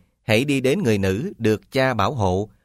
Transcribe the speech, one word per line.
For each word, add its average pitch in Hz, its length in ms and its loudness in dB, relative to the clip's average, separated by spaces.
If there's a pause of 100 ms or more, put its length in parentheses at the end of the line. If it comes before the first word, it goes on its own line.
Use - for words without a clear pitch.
(220)
hãy 113 240 2
đi 139 160 0
đến 143 220 0
người 110 140 2
nữ 98 400 -2
được 107 340 -2
cha 131 220 0
bảo 107 200 0
hộ, 101 360 -2 (160)